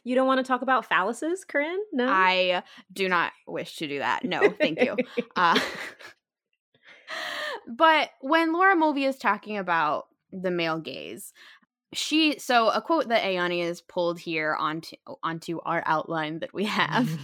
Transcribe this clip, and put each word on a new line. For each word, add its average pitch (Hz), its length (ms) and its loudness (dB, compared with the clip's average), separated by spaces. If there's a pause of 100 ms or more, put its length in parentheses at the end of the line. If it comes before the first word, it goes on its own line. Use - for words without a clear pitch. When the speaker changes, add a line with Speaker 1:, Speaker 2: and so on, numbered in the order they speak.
Speaker 1:
You 247 120 -2
don't 262 100 4
wanna 262 180 2
talk 262 200 0
about 247 260 2
phalluses, 240 580 0
Corinne? 302 300 -2 (160)
No? 247 160 0
Speaker 2:
I 185 380 4 (460)
do 190 160 0
not 170 240 2 (120)
wish - 300 -8
to 160 140 -8
do 143 100 -6
that. 117 240 -2
No, 180 260 2
thank - 320 -2
you. - 200 0
Speaker 1:
<laughs> - 60 -4 (280)
Speaker 2:
Uh, 180 300 4
<laughs> - 40 -8 (2000)
but 302 420 4 (120)
when 320 320 2
Laura 381 220 6
Mulvey 302 300 2
is 262 120 0
talking 208 400 -2
about 165 500 0 (240)
the 185 200 -4
male 165 280 -2
gaze, 104 540 -14 (600)
she, 302 440 0
so 233 320 2
a 214 120 0
quote 320 260 0
that 226 160 2
Aonia 180 420 -2
has 175 140 -6
pulled 175 400 -4
here 156 400 -4
onto, 160 380 -6 (260)
onto 165 380 -6
our 165 240 -2
outline 156 540 -2
that - 140 -10
we 196 120 -4
have, 220 440 0 (140)